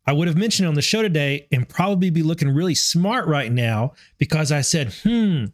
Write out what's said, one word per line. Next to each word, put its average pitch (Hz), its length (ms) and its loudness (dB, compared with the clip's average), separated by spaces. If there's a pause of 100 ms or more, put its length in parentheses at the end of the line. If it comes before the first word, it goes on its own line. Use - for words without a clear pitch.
I 139 60 0
would 160 160 2
have 156 80 0
mentioned 196 300 0
it - 20 0
on 151 80 0
the 151 60 2
show 214 200 0
today 143 480 0
and 127 200 -2
probably 190 400 0
be 160 140 2
looking 156 260 0
really 160 260 0
smart 208 500 0
right 143 240 0
now 117 440 0 (240)
because 156 340 0
I 147 80 0
said, 135 340 -2 (100)
"Hmm, 208 500 0